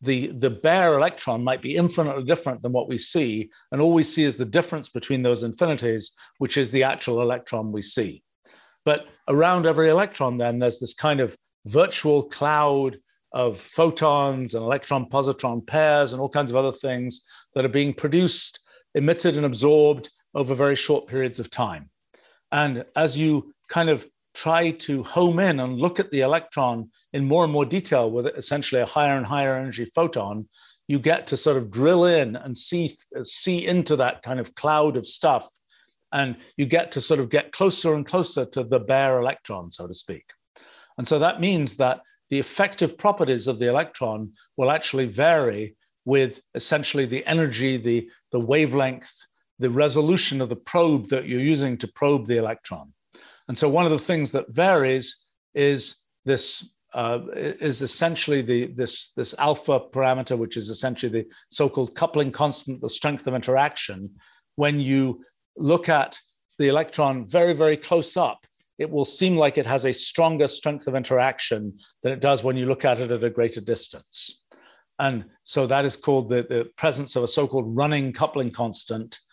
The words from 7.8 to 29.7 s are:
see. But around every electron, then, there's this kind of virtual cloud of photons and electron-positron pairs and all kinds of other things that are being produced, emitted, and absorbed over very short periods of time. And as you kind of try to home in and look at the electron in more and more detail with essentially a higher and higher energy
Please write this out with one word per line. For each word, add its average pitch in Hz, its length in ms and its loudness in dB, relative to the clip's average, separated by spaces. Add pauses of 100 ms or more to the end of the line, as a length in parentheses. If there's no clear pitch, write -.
see. 98 400 -4 (640)
But 147 220 0 (200)
around 165 380 4
every 160 240 4
electron, 156 480 0
then, 120 200 -2
there's 123 200 0
this - 160 -6
kind 151 260 0
of 120 160 -2 (300)
virtual 147 560 2
cloud 143 720 0 (360)
of 120 280 -2
photons 143 960 0
and 113 100 -4
electron-positron 131 1000 -2
pairs 147 480 2
and 127 80 -6
all 139 80 -4
kinds 143 200 -2
of 123 60 -4
other 135 160 2
things 123 540 -6 (260)
that 131 140 0
are - 20 -4
being 143 240 0
produced, - 680 0 (340)
emitted, 160 420 2
and 147 80 0
absorbed 143 640 4 (260)
over 135 200 -2
very 139 220 2
short 143 320 0
periods 127 300 -4
of 117 120 -10
time. 85 400 -6 (600)
And 143 340 -2 (100)
as 151 220 2
you 151 340 2 (160)
kind 165 220 0
of 135 160 0 (280)
try 165 360 0
to 147 320 -6
home 175 380 2
in 180 180 2
and 127 220 -4
look 175 180 0
at 190 140 -4
the 139 80 0
electron 131 680 0 (240)
in 139 120 -2
more 151 180 4
and 156 100 2
more 147 120 2
detail 131 440 0
with 120 180 -2 (100)
essentially 135 440 -2
a 117 60 0
higher 143 300 2
and 127 100 -4
higher 135 300 0
energy 123 280 -8